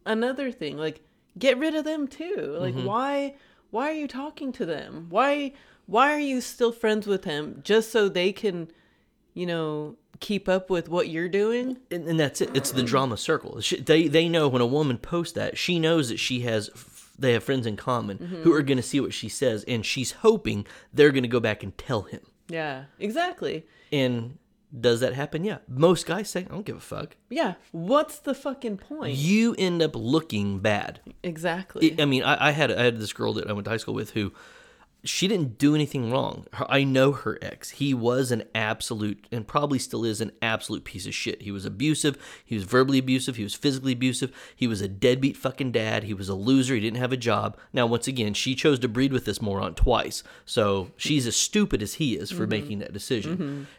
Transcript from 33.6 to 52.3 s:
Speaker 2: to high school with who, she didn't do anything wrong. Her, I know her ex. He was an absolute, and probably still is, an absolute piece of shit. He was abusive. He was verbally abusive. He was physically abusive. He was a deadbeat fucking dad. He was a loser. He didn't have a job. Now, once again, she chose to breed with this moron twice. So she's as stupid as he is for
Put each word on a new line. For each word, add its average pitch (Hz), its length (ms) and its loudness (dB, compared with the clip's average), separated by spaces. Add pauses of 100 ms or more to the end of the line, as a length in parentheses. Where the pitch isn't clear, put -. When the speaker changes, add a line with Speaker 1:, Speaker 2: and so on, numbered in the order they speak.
Speaker 2:
to 107 60 -6
high 113 60 0
school 110 160 -6
with 107 180 -6
who, 101 200 0 (720)
she - 240 0
didn't 160 300 0
do 143 160 4
anything 143 380 0
wrong. 127 420 -2
Her, 123 160 -6
I 139 140 4
know 135 300 6
her 113 280 -6
ex. - 300 -12
He 139 200 -2
was 123 400 2
an 110 120 0 (100)
absolute, 107 800 -4
and 117 160 -6
probably 147 320 0
still 117 260 -4
is, 110 160 -2
an 107 100 -4 (120)
absolute 110 400 -2
piece 101 240 -12
of 104 80 -8
shit. - 260 -6
He 104 100 -10
was 98 140 -8
abusive. 139 540 0 (260)
He - 80 -6
was 101 120 -2
verbally 131 340 4
abusive. 131 360 0
He 110 80 -6
was 101 120 -6
physically 135 380 0
abusive. 127 380 -2 (240)
He 127 120 0
was 110 120 0
a 98 80 -2
deadbeat 127 500 2
fucking 127 340 -4
dad. 110 320 0
He 104 100 -6
was 95 160 -6
a 98 60 -2
loser. 127 400 4
He 107 60 0
didn't 113 180 -2
have 123 120 -2
a 131 60 0
job. 107 400 0 (160)
Now, 123 140 4
once 117 200 0
again, 117 280 -2
she - 180 -2
chose 143 240 4
to 120 100 0
breed 127 240 2
with 127 140 0
this 101 160 -4
moron 101 320 -2
twice. - 480 2 (240)
So 98 520 0
she's 147 280 0
as 110 100 -2
stupid 202 460 2
as 101 140 -6
he 131 200 0
is - 140 -6
for 95 140 -4